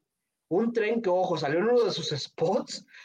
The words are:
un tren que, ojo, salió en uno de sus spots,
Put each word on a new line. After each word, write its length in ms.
un 240
tren 300
que, 80
ojo, 260
salió 220
en 100
uno 160
de 60
sus 200
spots, 760